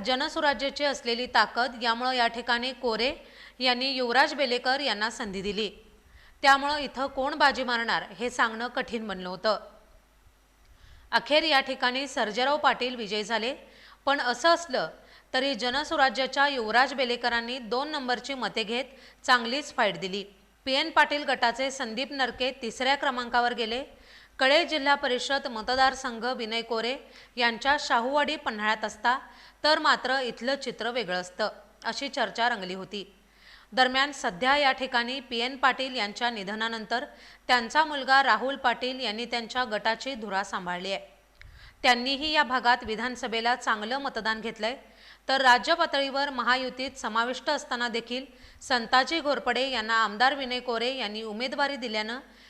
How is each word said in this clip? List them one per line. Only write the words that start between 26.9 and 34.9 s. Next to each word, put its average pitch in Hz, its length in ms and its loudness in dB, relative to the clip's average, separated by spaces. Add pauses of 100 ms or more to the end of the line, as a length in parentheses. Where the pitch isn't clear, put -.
यांच्या 240 440 2
शाहूवाडी 285 560 2
पन्हाळ्यात 220 480 -2
असता 240 340 0 (460)
तर 311 140 6
मात्र 269 400 2
इथलं 247 360 -4
चित्र 240 360 -6
वेगळं 180 300 -2
असतं, 202 280 -4 (360)
अशी 233 240 -6
चर्चा 233 400 0
रंगली 190 260 -4
होती. 190 400 -10 (580)
दरम्यान 262 400 2
सध्या 254 440 0
या 277 160 4
ठिकाणी 254 480 -2